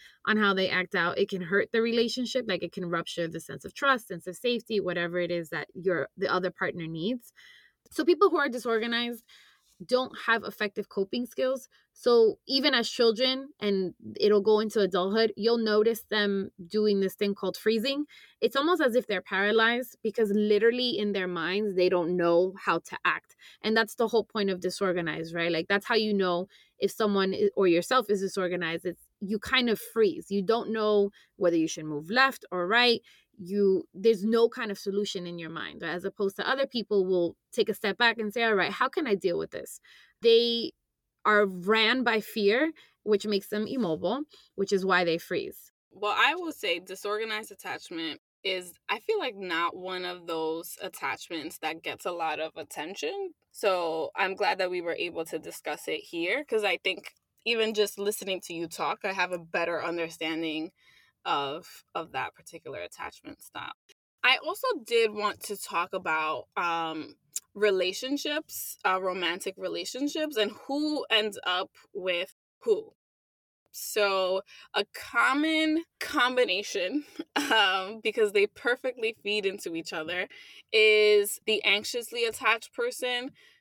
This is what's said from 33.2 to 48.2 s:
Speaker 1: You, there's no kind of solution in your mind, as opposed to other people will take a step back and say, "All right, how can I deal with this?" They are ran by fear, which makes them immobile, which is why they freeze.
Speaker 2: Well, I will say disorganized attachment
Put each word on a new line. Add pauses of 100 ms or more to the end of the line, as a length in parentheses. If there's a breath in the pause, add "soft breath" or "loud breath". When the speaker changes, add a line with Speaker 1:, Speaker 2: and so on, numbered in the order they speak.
Speaker 1:
You,
there's
no
kind
of
solution
in
your
mind,
as
opposed
to
other
people
will (160)
take
a
step
back
and
say,
"All
right,
how
can
I
deal
with
this?" (400 soft breath)
They (520)
are
ran
by
fear, (320 soft breath)
which
makes
them
immobile, (300 soft breath)
which
is
why
they
freeze. (180)
Speaker 2:
Well,
I
will
say
disorganized
attachment (240)